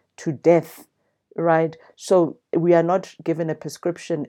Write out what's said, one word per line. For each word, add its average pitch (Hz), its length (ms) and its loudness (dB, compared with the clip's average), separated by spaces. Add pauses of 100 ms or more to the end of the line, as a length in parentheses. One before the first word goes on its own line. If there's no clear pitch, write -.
(160)
to - 160 -6
death, 160 540 0 (500)
right? 160 400 0 (200)
So 175 420 0 (180)
we 175 160 2
are 165 100 4
not 180 400 -4
given 160 280 -4
a 151 40 -4
prescription 170 760 -8